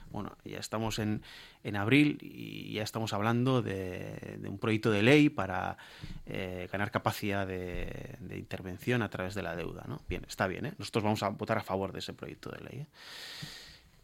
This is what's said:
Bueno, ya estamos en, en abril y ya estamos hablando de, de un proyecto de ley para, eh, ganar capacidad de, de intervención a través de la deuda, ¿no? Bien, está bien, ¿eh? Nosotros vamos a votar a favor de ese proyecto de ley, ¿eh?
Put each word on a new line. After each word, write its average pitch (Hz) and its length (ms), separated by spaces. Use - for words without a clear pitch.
Bueno, - 340
ya 98 140
estamos 110 400
en, 107 240
en 104 120
abril 135 460
y 107 520
ya 107 100
estamos 110 300
hablando 120 500
de, 98 760
de 101 80
un 98 120
proyecto 110 320
de 101 100
ley 147 280
para, 92 480
eh, 92 440
ganar 101 200
capacidad 101 560
de, 90 720
de 98 180
intervención 98 640
a 104 80
través 92 240
de 101 80
la 85 140
deuda, 85 320
¿no? 147 200
Bien, 90 200
está - 180
bien, 92 220
¿eh? 165 100
Nosotros 104 260
vamos 104 200
a 101 60
votar 107 280
a 101 60
favor 95 300
de 95 60
ese - 140
proyecto - 380
de - 120
ley, - 180
¿eh? 151 60